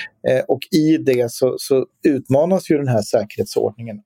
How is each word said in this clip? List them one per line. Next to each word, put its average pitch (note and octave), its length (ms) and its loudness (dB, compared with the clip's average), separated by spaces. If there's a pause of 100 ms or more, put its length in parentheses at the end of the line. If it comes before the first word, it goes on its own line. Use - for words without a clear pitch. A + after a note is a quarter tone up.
(280)
Eh, C3 200 0
och B2 100 0 (140)
i D#3 240 4
det B2 360 0
så, B2+ 260 0
så - 280 0 (220)
utmanas D3+ 640 0
ju D#3 60 4
den C#3+ 120 -2
här A2+ 140 2
säkerhetsordningen A2 1040 -4